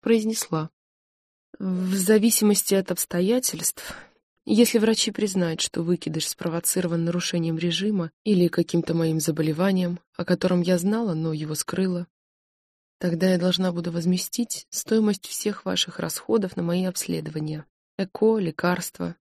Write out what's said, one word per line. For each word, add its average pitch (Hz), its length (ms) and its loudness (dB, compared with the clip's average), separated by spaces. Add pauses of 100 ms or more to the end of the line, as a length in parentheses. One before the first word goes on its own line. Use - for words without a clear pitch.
Произнесла: 220 680 0 (880)
«В 185 360 -2
зависимости 208 800 4
от 190 160 0
обстоятельств, 185 1040 -2 (560)
если 226 280 6
врачи 220 320 6
признают, 185 500 0
что - 220 -2
выкидыш 160 440 -2
спровоцирован 170 800 -2
нарушением 170 540 0
режима 175 520 -2 (120)
или 185 240 4
каким-то 170 480 0
моим 160 240 2
заболеванием, 175 800 0 (160)
о 180 100 -6
котором 180 360 2
я 180 180 2
знала, 208 340 0
но 160 200 -2
его 156 200 -6
скрыла, 180 540 -4 (920)
тогда 175 340 0
я 185 60 4
должна 180 340 0
буду 170 200 -4
возместить 180 800 -2
стоимость 214 560 0
всех - 380 -6
ваших 185 340 -4
расходов 185 580 -2
на 180 60 -2
мои 175 220 0
обследования, 156 800 -6 (320)
эко, 220 420 0
лекарства. 175 800 -2